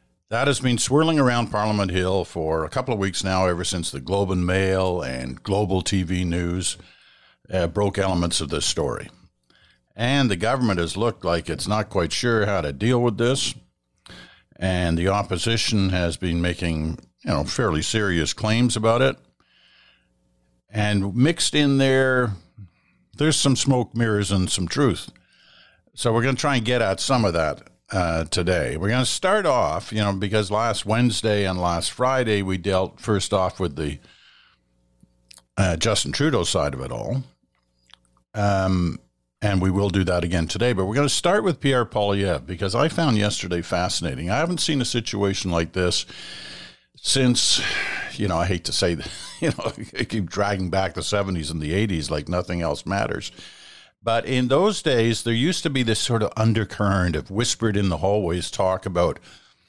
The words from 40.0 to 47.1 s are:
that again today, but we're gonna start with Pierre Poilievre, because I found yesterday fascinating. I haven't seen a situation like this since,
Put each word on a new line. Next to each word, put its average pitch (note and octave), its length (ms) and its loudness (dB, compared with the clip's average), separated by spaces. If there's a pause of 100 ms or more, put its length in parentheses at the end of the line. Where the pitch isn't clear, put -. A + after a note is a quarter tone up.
that F2 180 0
again E2+ 240 0
today, A#2+ 260 0
but F#2+ 120 0
we're G#2 100 -2
gonna C#3+ 140 2
start F#3+ 340 2
with F3+ 160 0
Pierre B2+ 260 2
Poilievre, G2 600 0
because F#2+ 300 -4
I C#3 100 2
found D#3 300 2
yesterday F#2 440 0
fascinating. F2 720 -2
I A2 60 0
haven't E3+ 240 -2
seen C#3+ 200 0
a A#2+ 40 0
situation G2+ 640 -2
like E2+ 220 0
this F2+ 340 0 (880)
since, - 640 2 (520)